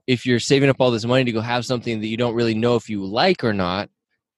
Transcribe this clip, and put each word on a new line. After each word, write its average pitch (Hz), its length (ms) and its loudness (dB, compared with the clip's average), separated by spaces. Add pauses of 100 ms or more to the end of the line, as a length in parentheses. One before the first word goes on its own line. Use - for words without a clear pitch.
if 123 180 0
you're 120 140 2
saving 139 300 4
up 131 100 2
all 127 100 4
this 113 140 -2
money 127 180 2
to 120 80 -2
go 110 100 -2
have 120 240 -4
something 117 360 -4
that 110 80 -6
you 113 80 -6
don't 120 180 -2
really 117 200 0
know 120 200 2
if 113 160 -2
you 101 140 -6
like 131 400 0
or 117 80 2
not, 95 360 -2 (500)